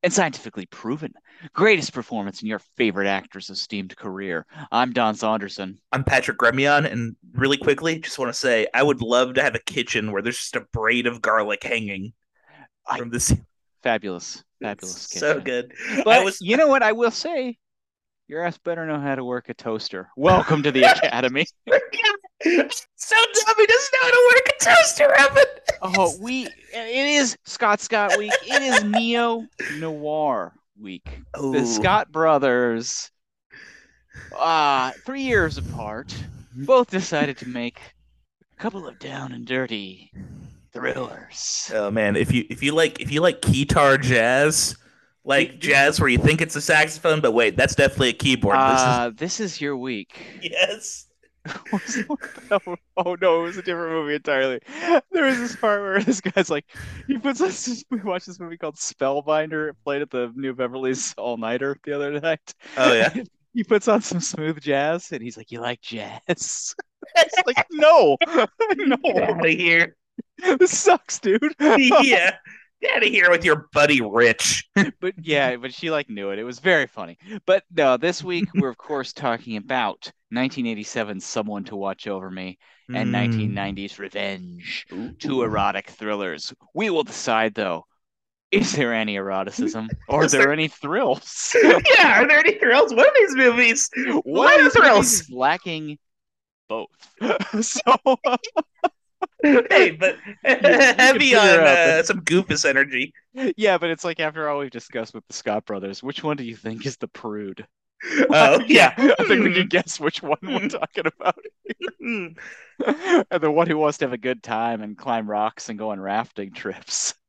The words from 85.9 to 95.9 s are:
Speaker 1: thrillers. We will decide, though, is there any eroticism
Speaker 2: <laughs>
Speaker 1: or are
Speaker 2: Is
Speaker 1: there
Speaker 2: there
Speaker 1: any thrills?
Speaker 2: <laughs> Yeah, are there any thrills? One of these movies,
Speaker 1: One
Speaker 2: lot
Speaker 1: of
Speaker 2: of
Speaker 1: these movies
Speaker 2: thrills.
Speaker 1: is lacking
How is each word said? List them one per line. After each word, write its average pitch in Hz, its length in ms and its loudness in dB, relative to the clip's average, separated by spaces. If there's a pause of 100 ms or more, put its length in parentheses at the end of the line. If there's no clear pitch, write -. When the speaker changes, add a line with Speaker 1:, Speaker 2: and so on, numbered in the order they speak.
Speaker 1:
thrillers. 101 640 -8 (180)
We 208 180 -4
will 160 120 0
decide, 110 520 -2
though, 90 300 -6 (680)
is - 200 0
there 123 200 -2
any 110 240 -2
eroticism 98 720 -6 (100)
Speaker 2:
<laughs> - 100 -20
Speaker 1:
or 147 140 2
are - 20 4
Speaker 2:
Is 160 80 2
Speaker 1:
there 139 100 4
Speaker 2:
there 143 100 4
Speaker 1:
any 156 160 -2
thrills? 151 920 -4
Speaker 2:
<laughs> 415 40 6
Yeah, 302 560 6
are 262 60 4
there 294 140 4
any 403 180 2
thrills? 269 340 4
One 240 140 6
of 571 100 6
these 392 200 4
movies, 240 520 4 (360)
Speaker 1:
One - 220 2
Speaker 2:
lot 587 140 8
Speaker 1:
of - 60 8
Speaker 2:
of - 60 4
Speaker 1:
these - 20 -6
movies - 160 8
Speaker 2:
thrills. 220 300 6
Speaker 1:
is - 100 -20
lacking 151 680 -2 (720)